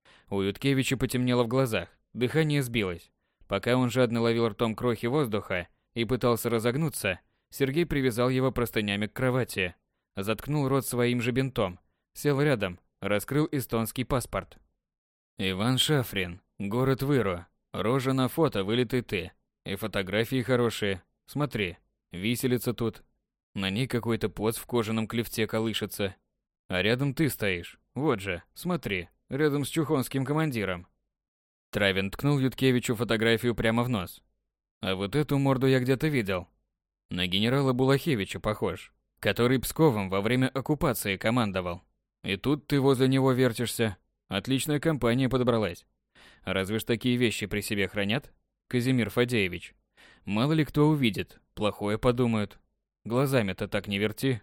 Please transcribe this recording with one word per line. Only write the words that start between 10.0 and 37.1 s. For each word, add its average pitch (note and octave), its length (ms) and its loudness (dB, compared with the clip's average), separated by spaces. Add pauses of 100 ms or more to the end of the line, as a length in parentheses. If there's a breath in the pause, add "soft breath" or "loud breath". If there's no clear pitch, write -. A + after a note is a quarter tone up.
заткнул A#2+ 520 -2
рот C3 200 0
своим B2 340 0
же A#2+ 100 0
бинтом, A#2+ 480 -2 (340)
сел C#3+ 280 0
рядом, G2+ 380 0 (200)
раскрыл G#2 520 0
эстонский A#2+ 540 -2
паспорт. - 520 -4 (800)
"Иван G2+ 400 0
Шафрин, G2+ 640 0 (160)
город B2 460 0
Выро. G#2 440 0 (240)
Рожа B2+ 420 0
на C3 140 2
фото, C3 360 0
вылитый A#2+ 380 0
ты. F2 300 -6 (340)
И G2 100 -6
фотографии G#2+ 680 -2
хорошие. A2 600 0 (220)
Смотри, A#2 520 -4 (340)
виселица A#2+ 640 -2
тут. A2+ 300 -6 (520)
На G2 140 -2
ней A#2 180 0
какой-то A2+ 420 -2
поц A2 280 -2
в - 80 -14
кожаном A2 420 -2
клевте A2+ 380 -2
колышется. G#2+ 720 -4 (540)
А F2+ 120 0
рядом B2 320 0
ты D#3 160 0
стоишь. F#2 500 -4 (140)
Вот B2+ 260 0
же, F#2+ 240 -6 (100)
смотри, A2+ 560 -4 (200)
рядом C#3+ 360 0
с - 40 -8
чухонским C#3 560 -2
командиром". A#2+ 640 -2 (840)
Травин G2 380 2
ткнул C#3+ 260 0
Юткевичу C3 580 2
фотографию A2+ 600 2
прямо A#2 260 2
в A#2+ 80 0
нос. F#2+ 320 -4 (600)
"А F#2+ 120 -2
вот G2 220 -4
эту C#3+ 240 0
морду C3+ 260 2
я C3 140 6
где-то C3 280 0
видел. G2 400 -2 (640)
На F#2 160 -2